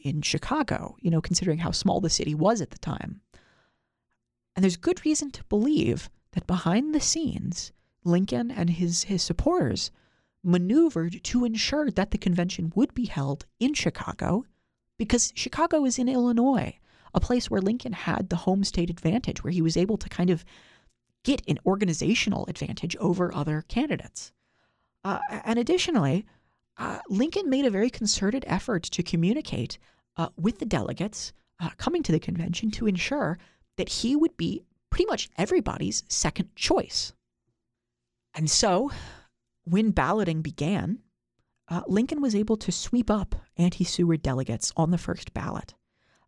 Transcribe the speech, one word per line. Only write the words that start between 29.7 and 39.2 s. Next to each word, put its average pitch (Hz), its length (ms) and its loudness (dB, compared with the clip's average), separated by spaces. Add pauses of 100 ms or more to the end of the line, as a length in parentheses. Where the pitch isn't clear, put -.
uh, 165 200 -2
with 196 220 -2
the 311 60 -4
delegates, - 680 -4 (280)
uh, 165 160 -4
coming 339 260 -2
to - 100 0
the 160 80 4
convention 175 500 -4
to 220 160 -2
ensure 185 520 -2 (380)
that 185 120 -4
he 247 260 0
would 320 220 2
be 180 260 -4 (280)
pretty 370 160 2
much 339 300 -4
everybody's - 720 0
second - 480 -2
choice. - 560 0 (1200)
And 156 160 0
so, 220 400 4 (720)